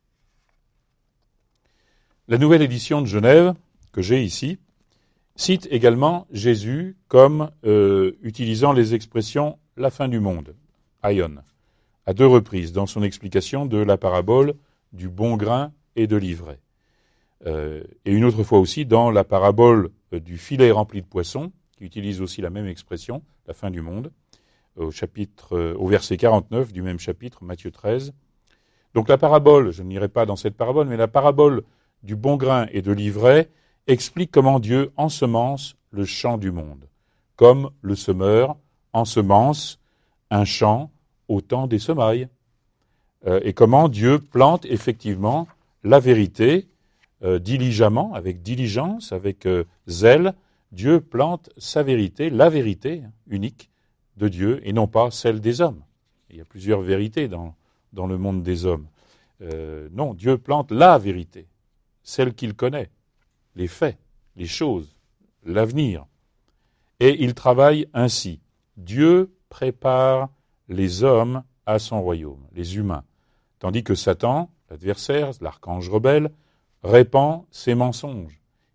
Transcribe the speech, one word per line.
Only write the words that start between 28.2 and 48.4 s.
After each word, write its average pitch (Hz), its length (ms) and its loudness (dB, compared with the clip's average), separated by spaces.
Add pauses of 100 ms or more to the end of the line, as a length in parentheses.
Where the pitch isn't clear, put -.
Donc 113 140 0
la 139 100 6
parabole, 143 540 6
je 87 120 -14
n'irai 95 260 -6
pas 117 160 0
dans 101 100 -4
cette 104 220 -8
parabole, 135 300 -2
mais 120 100 -6
la 113 100 0
parabole 139 560 2 (400)
du 104 140 -8
bon 135 180 -2
grain 131 380 0
et 101 80 -4
de 98 100 -4
l'ivraie 107 580 2 (400)
explique 160 420 -2
comment 135 280 4
Dieu 127 380 -2
ensemence 139 800 -4 (160)
le 101 140 -6
champ 120 320 -6
du 98 140 -6
monde, 73 360 -14 (480)
comme 131 360 8 (100)
le 101 140 -4
semeur 104 640 0 (360)
ensemence 113 880 0 (500)
un 104 160 2
champ 113 460 0 (360)
au 101 140 -2
temps 127 260 -4
des 113 120 -2
semailles, 123 480 -2 (1000)
euh, 92 180 0
et 101 100 -4
comment 135 360 2
Dieu 120 300 0
plante 147 460 0
effectivement 110 840 -6 (360)
la 123 160 6
vérité, 123 680 2 (560)
euh, 92 160 -2
diligemment, 120 760 0
avec 90 280 -8